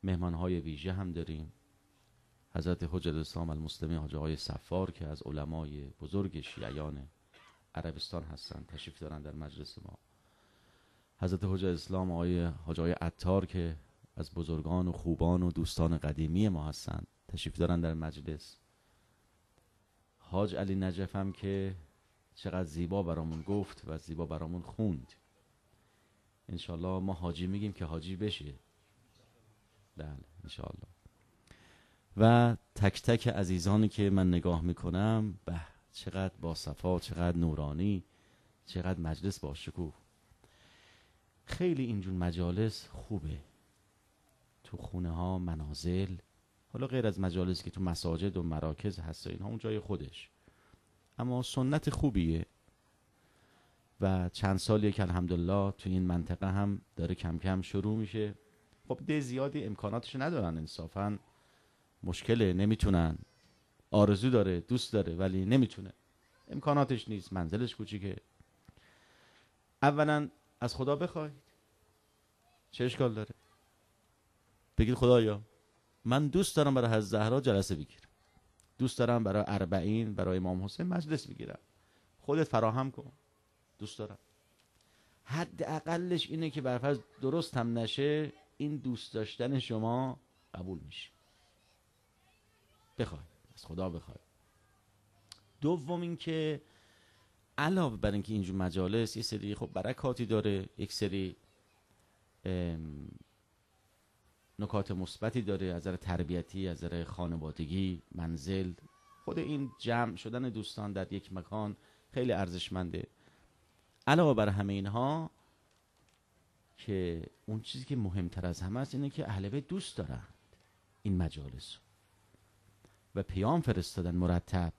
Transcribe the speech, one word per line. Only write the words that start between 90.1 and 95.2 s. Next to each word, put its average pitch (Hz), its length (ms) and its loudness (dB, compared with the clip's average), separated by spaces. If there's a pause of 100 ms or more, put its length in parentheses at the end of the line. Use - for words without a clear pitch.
قبول 92 240 -6
می‌شه. 73 320 -14 (1900)
بخوای، 82 220 -4 (340)
از - 100 -20
خدا - 260 -4
بخوای. - 280 -10 (1400)